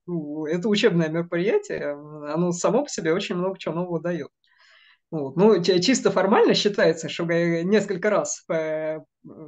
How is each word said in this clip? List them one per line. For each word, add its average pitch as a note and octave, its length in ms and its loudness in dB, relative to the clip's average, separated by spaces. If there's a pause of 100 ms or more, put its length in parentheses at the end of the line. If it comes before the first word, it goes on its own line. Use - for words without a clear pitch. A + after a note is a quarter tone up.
ну, D#3 400 -6
это F3 220 -2
учебное G#3 420 4
мероприятие, E3+ 800 -2 (420)
оно F3 180 2
само F#3+ 320 2
по - 60 -14
себе E3 240 0
очень G3 220 -4
много F#3 220 -4
чего D#3+ 180 -6
нового F3 240 -4
дает. E3+ 300 -6 (840)
Вот. C#3 240 -6
Ну, F#3+ 260 6
чи-, F3+ 200 2
чисто A3 300 2
формально G#3+ 420 4
считается, F3 560 2
что, F3 220 -4
э, E3+ 320 0
несколько G3+ 460 2
раз E3 380 -2
по-, D#3 560 -2 (440)